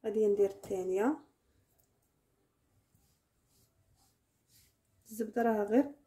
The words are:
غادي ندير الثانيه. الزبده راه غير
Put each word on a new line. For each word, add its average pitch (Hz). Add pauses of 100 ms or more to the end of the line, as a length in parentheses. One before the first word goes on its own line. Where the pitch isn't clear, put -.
غادي 214
ندير 202
الثانيه. 196 (4000)
الزبده 220
راه 220
غير 247 (140)